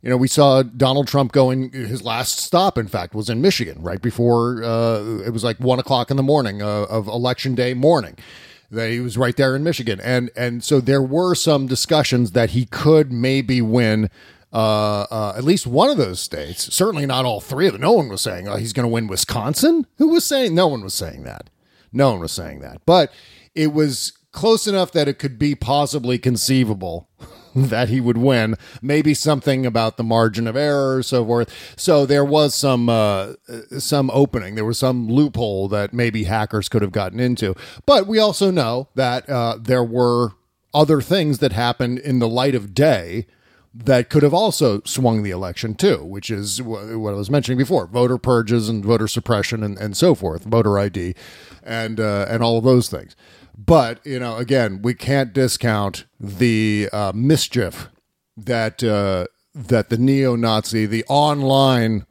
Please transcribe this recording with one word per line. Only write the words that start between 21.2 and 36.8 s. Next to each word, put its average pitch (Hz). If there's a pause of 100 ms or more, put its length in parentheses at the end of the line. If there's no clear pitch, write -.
that. - (440)
No 131
one 92
was 82
saying 71
that. -
But 165 (420)
it 156
was 147 (180)
close 226
enough 190
that 147
it 143
could 131
be 147
possibly 131
conceivable 107 (240)
<laughs> -
that 123
he 127
would 120
win. 117 (260)
Maybe 147
something 135
about 113
the 117
margin 113
of 113
error 139
or 127
so 120
forth. 120 (220)
So 143
there 143
was 143
some, 123
uh, 107 (440)
some 139
opening. 113
There 110
was 110
some 123
loophole 117
that 101
maybe 117
hackers 107
could 110